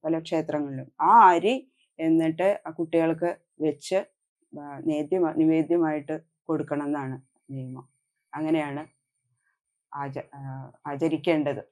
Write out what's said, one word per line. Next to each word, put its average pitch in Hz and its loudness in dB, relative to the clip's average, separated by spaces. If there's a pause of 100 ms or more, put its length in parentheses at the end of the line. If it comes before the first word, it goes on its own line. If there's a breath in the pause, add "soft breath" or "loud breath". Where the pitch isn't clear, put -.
പല 160 -2
ക്ഷേത്രങ്ങളിലും 147 -4 (100)
ആ 196 8
അരി 185 2 (280)
എന്നിട്ട് 165 2
ആ - -8
കുട്ടികൾക്ക് 165 -2 (240)
വെച്ച്, 156 -2 (560)
ആ, 143 -14
നേദ്യമാ-, 156 0
നിവേദ്യമായിട്ട് 160 2 (280)
കൊടുക്കണം 151 -4
എന്നാണ് 135 -6 (300)
നിയമം. 131 -12 (440)
അങ്ങനെയാണ് 151 -4 (1040)
ആച-, 139 -8
ആ, 135 -12 (160)
ആചരിക്കേണ്ടത്. 147 -2